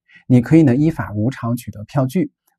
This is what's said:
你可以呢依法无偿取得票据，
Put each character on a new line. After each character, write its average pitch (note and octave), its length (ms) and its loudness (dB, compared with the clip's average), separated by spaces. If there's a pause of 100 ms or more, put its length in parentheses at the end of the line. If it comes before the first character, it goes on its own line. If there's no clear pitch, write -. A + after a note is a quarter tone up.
(280)
你 B2 140 4
可 C#3+ 140 2
以 D#3+ 80 6
呢 B2 120 4
依 D3+ 140 0
法 G#2 240 -6
无 G#2+ 160 -4
偿 A#2+ 260 -6
取 - 160 -12
得 G#2 140 -16
票 C3+ 200 -2
据， D#3 260 -4 (280)